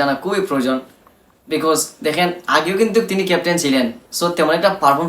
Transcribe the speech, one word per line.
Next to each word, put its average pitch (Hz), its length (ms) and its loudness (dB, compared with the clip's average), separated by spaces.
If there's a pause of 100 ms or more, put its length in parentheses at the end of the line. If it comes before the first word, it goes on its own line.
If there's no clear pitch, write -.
জানা 139 220 2
খুবই 196 260 -2
প্রয়োজন, 131 280 0 (760)
because 156 300 0 (240)
দেখেন 175 220 0 (280)
আগেও 165 260 0
কিন্তু 214 160 2 (120)
তিনি 190 200 0
ক্যাপ্টেন 170 340 0
ছিলেন, 131 220 2 (320)
so 170 60 -2 (120)
তেমন 156 220 2
একটা 175 120 4 (120)
পারফর্ম 156 260 2